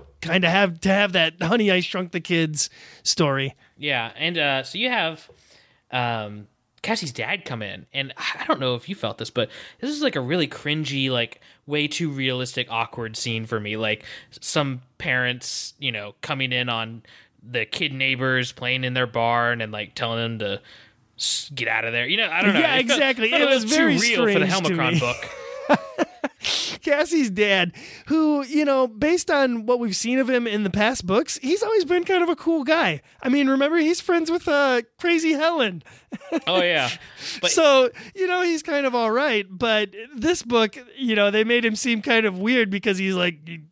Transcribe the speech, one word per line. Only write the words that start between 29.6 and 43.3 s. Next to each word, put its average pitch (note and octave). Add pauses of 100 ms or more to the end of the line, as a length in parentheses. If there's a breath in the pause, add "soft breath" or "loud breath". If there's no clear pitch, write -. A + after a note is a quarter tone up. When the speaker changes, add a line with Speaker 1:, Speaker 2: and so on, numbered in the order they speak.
Speaker 1:
what B3
we've A3
seen A#3+
of B3+
him B3
in G#3
the F#3+
past G#3
books, G#3+
he's E4+
always G#4+
been F4
kind F4+
of E4+
a E4
cool D#4+
guy. B3 (200 soft breath)
I C4
mean, C4+
remember, C#4
he's D#4+
friends E4
with, E4+
uh, C#4 (160)
Crazy E4
Helen. C#4
<laughs> - (540 loud breath)
Speaker 2:
Oh, F3+
yeah. D#3 (520 loud breath)
But F3
Speaker 1:
So, C4+ (260 loud breath)
you F#4
know, F4+
he's E4
kind C#4+
of B3
all A3+
right, A#3
but G#3+ (260)
this D#4
book, A#3 (220)
you A#3+
know, G3+
they G#3+
made A#3
him A3
seem A3+
kind A3+
of F#3
weird A3+
because G3
he's F#3+
like, E3+